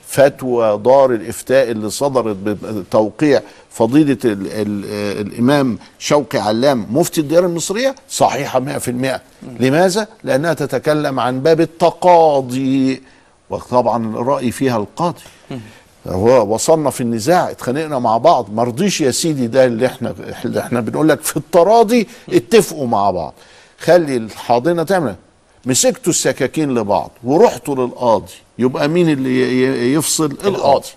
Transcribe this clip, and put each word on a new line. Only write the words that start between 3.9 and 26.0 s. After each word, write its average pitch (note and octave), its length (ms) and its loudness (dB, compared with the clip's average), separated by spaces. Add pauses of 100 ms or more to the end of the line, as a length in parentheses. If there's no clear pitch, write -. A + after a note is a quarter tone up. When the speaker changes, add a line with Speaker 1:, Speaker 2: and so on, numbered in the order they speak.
Speaker 1:
ال-، G2 220 0
ال-، G#2 800 -6
الامام C3 520 0 (200)
شوقي C3+ 400 -2
علام A2+ 500 0
مفتي D#3+ 320 -2
الديار D#3+ 240 2
المصرية G3 500 -4 (140)
صحيحة C3 500 -2
مية C#3 180 -6
في B2 140 -6
المية. B2 300 -4 (380)
لماذا؟ F3 480 2 (160)
لانها C#3+ 300 0
تتكلم C#3+ 680 -2
عن B2+ 200 -2
باب D#3+ 220 2
التقاضي، C3+ 1400 2 (480)
وطبعا A2+ 680 -2
الرأي B2 360 -2
فيها B2+ 260 -2
القاضي. D#3 440 -4 (880)
هو G#2 460 2
وصلنا D3+ 360 2
في B2 120 -6
النزاع، A#2 500 0
اتخانقنا C#3+ 480 -4
مع A2+ 180 0
بعض، B2+ 360 2
ما A2+ 100 0
رضيش C#3+ 380 -2
يا C3 100 2
سيدي، C#3 360 -2
ده C3 180 4
اللي A#2+ 200 0
احنا، A#2+ 300 -6 (300)
اللي A2 140 -4
احنا A#2+ 220 -2
بنقول C#3+ 280 0
لك C#3+ 120 2
في - 160 -6
التراضي G#3 720 4 (220)
اتفقوا D3 580 2
مع G2+ 240 0
بعض. D#2+ 220 -6 (460)
خلي D#3+ 380 2
الحاضنة B2 680 -2
تعمل، D#3 320 -2 (500)
مسكتوا F3 460 0